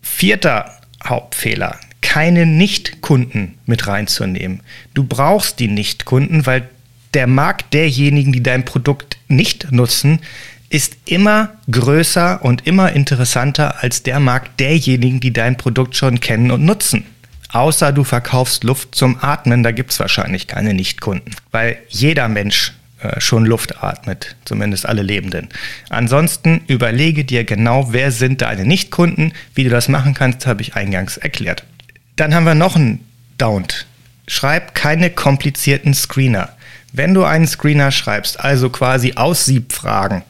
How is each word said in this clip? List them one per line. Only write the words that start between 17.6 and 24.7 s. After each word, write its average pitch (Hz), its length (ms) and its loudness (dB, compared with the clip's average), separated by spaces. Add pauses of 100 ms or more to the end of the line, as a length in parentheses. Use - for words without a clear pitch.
du 139 100 2
verkaufst 127 640 0
Luft - 320 -2
zum 127 260 0
Atmen, 127 400 2
da 117 80 2
gibt's 117 300 -4
wahrscheinlich - 480 -2
keine 104 260 -2
Nichtkunden, - 640 -6 (160)
weil 113 260 0 (100)
jeder 135 400 0
Mensch, 104 440 -2 (260)
äh, - 220 -8
schon 113 240 2
Luft - 400 -2
atmet, - 520 -10 (100)
zumindest 104 400 -4